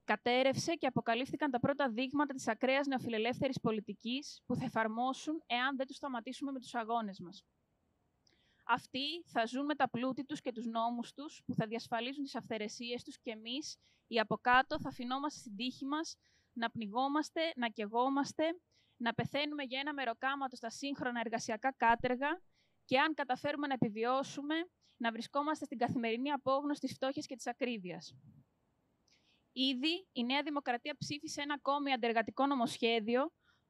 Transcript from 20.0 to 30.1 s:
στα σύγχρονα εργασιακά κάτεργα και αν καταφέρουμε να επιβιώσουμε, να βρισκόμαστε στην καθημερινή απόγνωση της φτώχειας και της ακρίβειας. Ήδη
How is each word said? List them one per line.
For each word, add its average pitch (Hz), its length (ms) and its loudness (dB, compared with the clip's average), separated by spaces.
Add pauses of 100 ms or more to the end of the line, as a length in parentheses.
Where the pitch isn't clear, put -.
στα 233 140 -8
σύγχρονα 269 500 -2
εργασιακά 220 580 0
κάτεργα 247 640 4 (440)
και 254 140 4
αν 311 140 4
καταφέρουμε 285 540 -2
να 277 60 0
επιβιώσουμε, 262 840 0 (420)
να 233 140 0
βρισκόμαστε 285 540 -2
στην 254 120 -10
καθημερινή 233 540 0
απόγνωση 285 480 0
της 262 140 -4
φτώχειας 277 320 -2
και 269 100 -10
της - 120 -8
ακρίβειας. 208 680 -4 (1400)
Ήδη 277 520 2